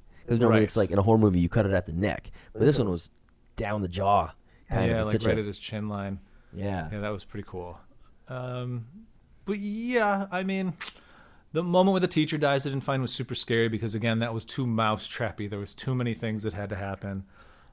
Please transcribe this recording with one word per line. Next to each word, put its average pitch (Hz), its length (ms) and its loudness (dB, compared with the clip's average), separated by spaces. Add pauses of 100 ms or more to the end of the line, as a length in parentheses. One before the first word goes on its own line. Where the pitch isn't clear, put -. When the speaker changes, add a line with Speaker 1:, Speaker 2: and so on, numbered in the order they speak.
(280)
Speaker 1:
'Cause 117 100 2
normally 113 220 6
Speaker 2:
Right. 107 80 6
Speaker 1:
it's - 80 -4
like 101 140 2
in 98 80 4
a 98 40 6
horror 110 160 6
movie, 98 220 6
you 87 80 4
cut 110 180 2
it 95 60 2
at 92 140 2
the - 60 -8
neck. 87 380 -2 (220)
But 110 100 -8
this 143 160 6
one 104 120 2
was 87 200 -4 (460)
down 107 260 -4
the 92 60 -2
jaw. 95 440 0 (360)
Kind 95 220 0
Speaker 2:
Yeah, 113 100 0
Speaker 1:
of. 107 60 0
It's 107 80 2
Speaker 2:
like, 107 80 0
Speaker 1:
such 113 60 -2
Speaker 2:
right 110 100 2
Speaker 1:
a - 20 0
Speaker 2:
at 104 60 -4
his 101 120 -8
chin 107 300 -8
line. 98 300 -6 (340)
Speaker 1:
Yeah. 95 400 -4
Speaker 2:
Yeah, 104 80 -6
that 104 100 -4
was 101 140 -8
pretty 104 240 -12
cool. 87 320 -12 (480)
Um, 123 580 -8 (600)
but 208 120 -4
yeah, 208 720 0
I 185 120 -2
mean, 190 320 -2 (760)
the 160 100 0
moment 180 300 6
where 190 80 2
the 180 80 2
teacher 156 280 0
dies, 139 300 2
I 143 40 -2
didn't 135 140 -4
find 135 160 0
was 123 120 -2
super 123 220 -6
scary 117 340 2
because, 110 260 -2
again, 113 240 0
that 117 160 -2
was 113 100 -6
too - 220 -4
mousetrappy. 107 840 -2
There 101 120 -6
was 101 120 -10
too - 220 -4
many 123 200 0
things 110 280 -4
that 107 100 -4
had 101 180 -8
to 104 60 -6
happen. 98 480 -6 (480)